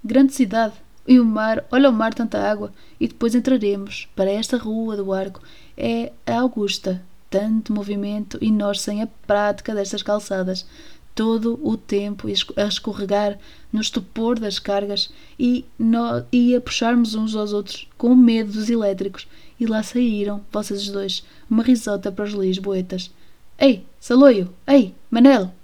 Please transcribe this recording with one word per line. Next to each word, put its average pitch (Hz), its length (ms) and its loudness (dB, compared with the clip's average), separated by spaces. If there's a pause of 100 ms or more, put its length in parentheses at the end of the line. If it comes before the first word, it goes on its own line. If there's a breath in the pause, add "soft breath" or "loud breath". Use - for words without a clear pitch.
Grande 269 300 4
cidade. 220 400 0 (340)
E 254 120 10
o 240 60 4
mar, 220 460 0
olha 269 180 6
o 240 40 4
mar, 220 200 0
tanta 220 260 -4
água." 208 340 -4 (260 soft breath)
E - 80 -2
depois 233 280 -2
entraremos 208 800 0
para 196 160 0
esta 226 260 -2
rua 220 380 -4
do 196 180 -4
Arco. 190 280 -6 (360 soft breath)
É 233 340 -4 (140)
a 233 140 -2
Augusta, 202 640 -4 (260)
tanto 214 440 -2
movimento 202 680 -6
e 220 100 2
nós 202 300 0
sem 208 220 -4
a 220 40 -6 (200)
prática 208 480 0
destas 196 260 -4
calçadas. 190 640 -4 (480 loud breath)
Todo 226 480 -2
o 226 140 -2
tempo 208 540 -6
esco-, - 300 -6
a 208 40 2
escorregar 202 760 -4 (340 soft breath)
no 220 100 -2
estupor 226 580 -4
das 208 180 -6
cargas 202 540 -4 (260 soft breath)
e, 247 280 0 (120)
no-, 233 540 0
e 247 240 4
a 240 60 2
puxarmos 233 540 0
uns 220 200 -4
aos 208 180 -4
outros 208 340 -8 (100)
com 240 160 4
o 254 40 8
medo 226 360 6
dos 214 160 -4
elétricos. 196 580 -2 (320 soft breath)
E 233 80 -2
lá 220 160 0
saíram, 208 580 -2 (100)
vocês 202 380 -4
dois, 196 340 -6 (240 soft breath)
uma 220 140 2
risota 214 500 0
para 208 140 -6
os 208 60 -6
lisboetas. 190 800 -4 (480 soft breath)
"Ei, 240 260 4 (140)
Saloio! 240 520 6 (140)
Ei, 262 300 4 (160)
Manel!" 233 420 6 (100)